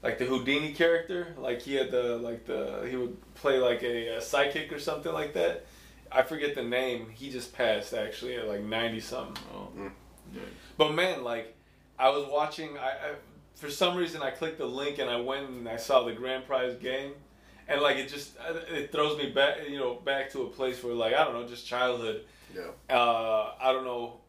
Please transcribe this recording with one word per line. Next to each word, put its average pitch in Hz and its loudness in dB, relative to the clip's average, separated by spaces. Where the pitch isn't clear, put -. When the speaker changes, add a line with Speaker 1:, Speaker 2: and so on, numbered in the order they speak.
Speaker 1:
like, 127 0
the 123 0
Houdini 135 2
character, 170 2
like, 127 -2
he 139 -4
had 131 2
the, 120 2
like, 117 -6
the, 131 -4
he 127 -4
would 123 -2
play, 135 4
like, 123 4
a, 117 -2
a 113 -4
psychic 143 2
or 143 -6
something 160 -2
like 151 -2
that. 85 2
I 131 6
forget 147 0
the 131 -2
name. 120 0
He 131 -12
just 123 -8
passed, 110 2
actually, 123 -4
at, 113 -4
like, 104 -2
ninety 110 -2
something. - -8
Speaker 2:
Oh. 98 -12
Speaker 3:
Mm. 98 -10
Speaker 2:
Yeah. 98 -10
Speaker 1:
But, 151 6
man, 165 0
like, 117 -4
I 131 8
was 143 2
watching, 151 -2
I, 127 -2
I, 147 -6
for 147 -10
some 175 2
reason, 165 -2
I 131 -2
clicked 160 -6
the 139 -4
link 139 -4
and 131 0
I 120 0
went 135 -4
and 120 -10
I 117 -6
saw 127 6
the 117 -2
grand 127 -4
prize 127 0
game. 139 -4
And, 143 2
like, 143 4
it 135 -4
just, 143 -10
it 147 -4
throws 151 2
me 139 -2
back, 143 2
you 139 -6
know, 123 0
back 135 -2
to 135 -4
a 117 -2
place 127 -4
where, 120 -2
like, 117 2
I 151 6
don't 127 2
know, 120 -6
just 120 -12
childhood. 120 0
Speaker 3:
Yeah. - -4
Speaker 1:
Uh, 113 4
I 131 6
don't 131 2
know. 120 -6